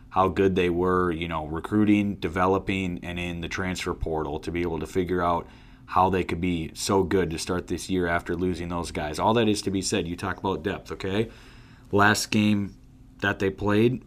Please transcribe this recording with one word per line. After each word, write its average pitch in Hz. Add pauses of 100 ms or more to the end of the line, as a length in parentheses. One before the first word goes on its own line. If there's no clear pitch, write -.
how 95
good 95
they 90
were, 90
you 82
know, 80
recruiting, 101
developing, 92
and 87
in 87
the 82
transfer 90
portal 78
to -
be 85
able 82
to 78
figure 90
out 85 (380)
how 92
they 90
could 85
be 82
so 98
good 85
to 82
start 90
this 85
year 92
after 85
losing 87
those 85
guys. 78
All 98
that 117
is 104
to 101
be 95
said. 92
You 87
talk 92
about 92
depth, 90
okay? 98 (600)
Last 101
game 104 (460)
that 101
they 98
played 104